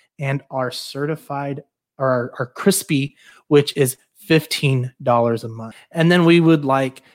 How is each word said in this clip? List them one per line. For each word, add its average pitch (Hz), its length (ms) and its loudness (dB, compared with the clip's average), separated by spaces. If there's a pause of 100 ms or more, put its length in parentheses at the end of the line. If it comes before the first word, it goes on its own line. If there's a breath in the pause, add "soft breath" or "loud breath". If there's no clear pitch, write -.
(180)
and 139 320 -6
our 131 220 -6
certified, 143 920 -8 (360)
or 135 80 -2
our, 127 320 -2
our 131 80 -6
crispy, - 680 -2 (320 soft breath)
which 147 300 4
is 131 200 0 (200)
fifteen 135 840 -2
dollars 117 420 0
a 117 60 -12
month. 113 260 -16 (160 loud breath)
And 165 200 2
then 175 140 4
we 170 140 6
would 160 260 4
like 135 380 -2 (100)